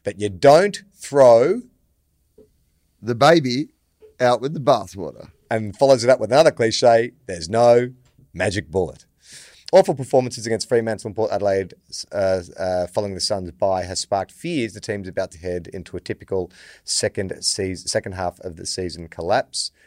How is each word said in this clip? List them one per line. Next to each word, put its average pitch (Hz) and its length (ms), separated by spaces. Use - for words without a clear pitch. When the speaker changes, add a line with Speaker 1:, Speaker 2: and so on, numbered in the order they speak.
Speaker 1:
but 98 160
you 104 80
don't 147 560
throw" 139 680
Speaker 2:
the 113 140
baby 139 560
out 123 200
with 147 140
the 156 60
bathwater. 98 720
Speaker 1:
And 110 260
follows 135 260
it 120 80
up 127 100
with 107 120
another 151 180
cliche, 117 640
"There's 85 220
no 120 440
magic 92 380
bullet." 85 340
Awful 185 240
performances 123 520
against 110 220
Fremantle 113 400
and 95 80
Port 107 160
Adelaide, 98 420
uh, 95 300
uh, 92 280
following 101 280
the 90 60
Suns' 95 320
bye 92 320
has 90 160
sparked 98 320
fears 135 420
the 101 60
team's 101 280
about 92 240
to 80 60
head 87 300
into 92 280
a 87 40
typical - 500
second - 580
seas-, 95 480
second 107 220
half 90 280
of 85 160
the 92 100
season 85 420
collapse. - 600